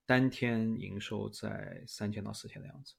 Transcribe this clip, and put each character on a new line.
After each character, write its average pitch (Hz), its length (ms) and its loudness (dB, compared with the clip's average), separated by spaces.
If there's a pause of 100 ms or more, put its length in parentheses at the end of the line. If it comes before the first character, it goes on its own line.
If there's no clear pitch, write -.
单 131 240 8
天 113 500 2
营 98 200 -4
收 104 300 -4
在 101 560 -8
三 - 240 -4
千 104 140 -2
到 107 80 -4
四 107 160 -8
千 - 140 -12
的 143 60 -12
样 143 160 -14
子。 - 160 -16